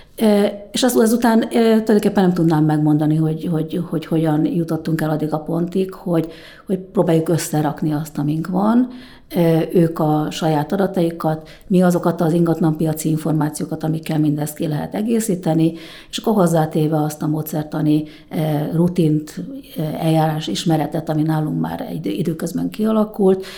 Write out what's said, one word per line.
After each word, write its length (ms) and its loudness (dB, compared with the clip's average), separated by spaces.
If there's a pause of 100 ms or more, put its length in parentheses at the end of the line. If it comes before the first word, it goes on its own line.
(160)
e, 560 2
és 100 -4
az, 140 4
azután, 460 4
e, 60 -2
tulajdonképpen 760 4
nem 80 4
tudnám 320 2
megmondani, 520 2
hogy, 340 0
hogy, 400 -2
hogy 160 -4
hogyan 400 2
jutottunk 540 -2
el 100 -2
addig 220 -2
a 60 -2
pontig, 560 -4
hogy, 380 -2 (340)
hogy 120 -4
próbáljuk 500 0
összerakni 640 -2
azt, 260 -6
amink 280 -2
van, 420 2 (400)
e, 440 2
ők 260 2
a 320 0
saját 420 -2
adataikat, 760 -2 (180)
mi 160 4
azokat 380 2
az 120 2
ingatlanpiaci 760 0
információkat, 760 -2
amikkel 340 -4
mindezt 380 0
ki 120 -4
lehet 260 -4
egészíteni, 800 0 (380)
és 80 -8
akkor 160 0
hozzátéve 680 2
azt 200 -6
a 40 -2
módszertani, 800 -2 (240)
e, 440 -2
rutint, 680 0 (360)
e, 60 -4 (180)
eljárás 460 0
ismeretet, 640 -2
ami 140 0
nálunk 380 -2
már 280 -6
egy 180 -8
időközben 640 -4
kialakult, 760 0 (140)